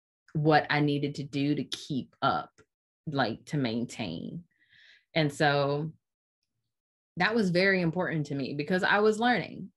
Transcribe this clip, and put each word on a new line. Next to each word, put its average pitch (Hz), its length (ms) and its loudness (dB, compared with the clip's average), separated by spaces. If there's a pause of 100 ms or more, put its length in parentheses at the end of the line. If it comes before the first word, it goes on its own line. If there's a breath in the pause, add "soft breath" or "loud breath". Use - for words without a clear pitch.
(340)
what 151 340 4
I 147 120 2
needed 147 360 0
to - 60 -8
do 143 320 0
to 139 100 -4
keep - 560 -8
up, 101 300 -2 (560)
like, 123 400 -4
to - 100 -6
maintain. 120 880 -6 (680 soft breath)
And 151 180 0
so 143 600 0 (1200)
that 196 180 2
was 208 160 2
very 185 300 4
important 160 460 -2
to 147 80 -6
me 139 200 -4
because 185 280 0
I 202 160 4
was 214 220 2
learning 233 560 -2